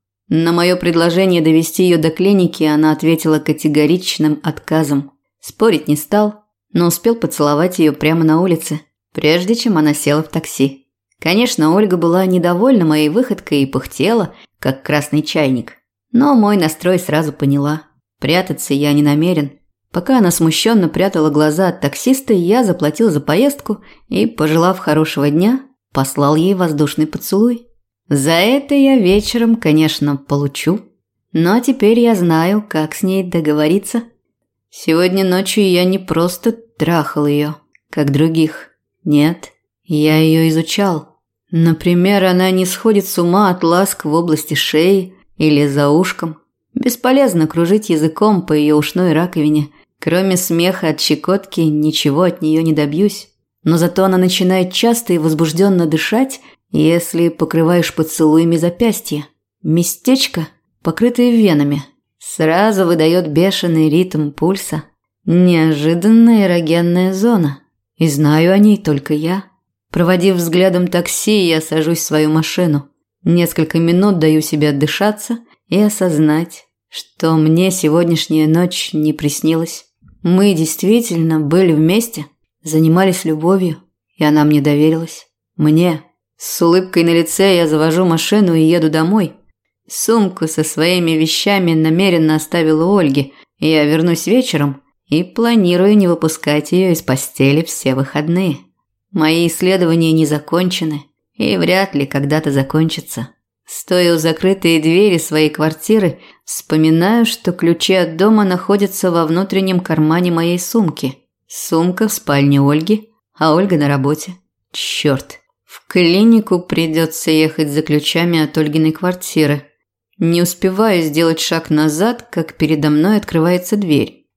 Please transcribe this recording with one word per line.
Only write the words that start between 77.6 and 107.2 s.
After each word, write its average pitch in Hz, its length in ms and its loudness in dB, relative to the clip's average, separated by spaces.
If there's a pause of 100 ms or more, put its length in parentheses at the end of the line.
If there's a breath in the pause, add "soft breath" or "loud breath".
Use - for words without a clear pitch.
сегодняшняя 160 800 0
ночь 180 460 -2
не 151 180 -2
приснилась. 156 800 -4 (320)
Мы 190 320 2
действительно 165 840 0
были 165 320 2
вместе, 160 540 0 (360)
занимались 165 640 2
любовью, 165 540 -2 (400)
и 156 60 -2
она 151 200 4
мне 151 160 2
доверилась. 156 680 0 (280)
Мне. 156 480 2 (320)
С - 260 -8
улыбкой 175 420 2
на 170 60 2
лице 170 460 2
я 170 120 2
завожу 160 380 0
машину 175 480 0
и 160 80 2
еду 160 280 2
домой. 165 440 -2 (560)
Сумку 196 580 -2
со 156 160 -4
своими 170 480 -2
вещами 165 640 0
намеренно 160 600 2
оставила 156 500 0
у 202 120 2
Ольги. 139 360 0 (240 loud breath)
Я 156 280 0
вернусь 160 420 0
вечером 156 540 0 (260)
и 160 160 0
планирую 202 720 2
не 196 100 4
выпускать 156 640 -2
её 185 200 2
из 165 100 -2
постели 139 640 0
все - 320 -4
выходные. 151 640 -2 (520)
Мои 165 360 0
исследования 165 640 0
не 160 140 2
закончены 156 800 -4 (280)
и 214 240 -2
вряд 180 380 -2
ли 139 100 -2
когда-то 143 460 -2
закончатся. 139 800 -4 (420)
Стоя 180 440 0
у - 20 -2
закрытой 165 640 0
двери 170 380 2
своей 151 320 0
квартиры, 160 680 -2 (240 loud breath)
вспоминаю, 165 840 0